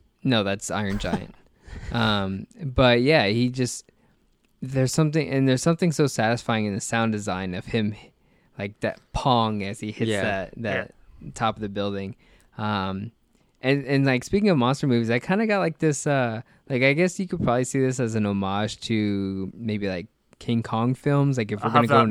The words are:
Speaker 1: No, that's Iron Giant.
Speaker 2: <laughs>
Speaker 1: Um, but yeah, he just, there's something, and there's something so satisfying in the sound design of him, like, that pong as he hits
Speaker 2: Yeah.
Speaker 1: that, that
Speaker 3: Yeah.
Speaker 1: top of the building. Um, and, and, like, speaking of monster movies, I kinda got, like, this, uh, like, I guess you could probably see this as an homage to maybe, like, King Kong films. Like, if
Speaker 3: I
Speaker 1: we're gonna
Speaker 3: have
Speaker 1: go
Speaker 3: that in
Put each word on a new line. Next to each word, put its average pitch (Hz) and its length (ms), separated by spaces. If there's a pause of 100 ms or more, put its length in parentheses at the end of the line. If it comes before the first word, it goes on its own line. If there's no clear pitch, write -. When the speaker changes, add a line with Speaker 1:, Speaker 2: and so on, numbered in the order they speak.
(240)
Speaker 1:
No, 117 200
that's 98 280
Iron 101 280
Giant. - 400
Speaker 2:
<laughs> - 540
Speaker 1:
Um, 101 540 (140)
but 123 400
yeah, 135 260
he 120 220
just, 127 400 (720)
there's 131 320
something, 151 360
and 135 180
there's 127 160
something 170 300
so 151 140
satisfying 113 580
in 101 100
the - 60
sound 113 320
design 95 420
of 101 100
him, 107 300 (640)
like, 101 220
that - 180 (140)
pong 110 500
as 98 160
he 107 140
hits 113 180
Speaker 2:
Yeah. 101 120
Speaker 1:
that, 98 340
that 113 360 (280)
Speaker 3:
Yeah. - 120
Speaker 1:
top 113 220
of 107 60
the 104 80
building. 101 480 (400)
Um, 104 560 (480)
and, 135 240
and, 139 200
like, 127 200
speaking 202 240
of 165 80
monster 131 280
movies, 117 240
I 120 100
kinda 214 280
got, 202 120
like, 165 200
this, 151 260
uh, 123 360 (280)
like, 131 140
I 139 100
guess 175 260
you 185 80
could 170 160
probably 123 220
see 139 140
this 131 200
as 113 160
an 107 100
homage 101 560
to 98 760
maybe, 107 320
like, 90 200 (320)
King 117 240
Kong 117 320
films. 143 420
Like, 107 140
if 104 120
Speaker 3:
I - 40
Speaker 1:
we're - 60
gonna 147 100
Speaker 3:
have 117 60
Speaker 1:
go 143 80
Speaker 3:
that 127 60
in 113 80